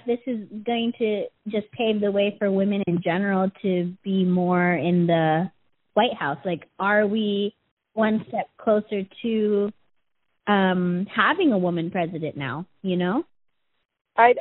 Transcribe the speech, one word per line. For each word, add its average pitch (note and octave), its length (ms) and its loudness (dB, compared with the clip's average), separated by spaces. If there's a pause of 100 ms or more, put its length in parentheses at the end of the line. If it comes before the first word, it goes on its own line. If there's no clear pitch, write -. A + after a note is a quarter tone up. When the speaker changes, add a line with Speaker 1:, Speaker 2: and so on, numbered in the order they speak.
Speaker 1:
this A#3+ 140 -2 (120)
is G#3+ 140 -6 (180)
going A#3 340 -2
to G#3+ 260 -2 (240)
just G#3 240 -4
pave A3 280 -2
the G3+ 120 0
way G3+ 260 0
for G3+ 140 -2
women G3 340 0
in E3+ 160 0
general F#3+ 480 0 (120)
to F3+ 300 -2 (120)
be F#3+ 200 0
more F3+ 480 2
in E3+ 360 2
the E3 420 2 (440)
White A3 200 2
House. D3 300 -4
Like, F3 240 -6 (100)
are G#3 260 2
we G#3 480 -2 (420)
one A3 340 0
step G#3 280 -8
closer G#3+ 460 0 (200)
to, G#3+ 500 0 (720)
um, F#3 680 2
having C#4 380 2
a G3+ 60 2
woman F3 320 -2
president E3 460 -4
now, C#3+ 300 -6 (160)
you F#3 140 -2
know? F3+ 280 0 (920)
Speaker 2:
I, A#3+ 240 8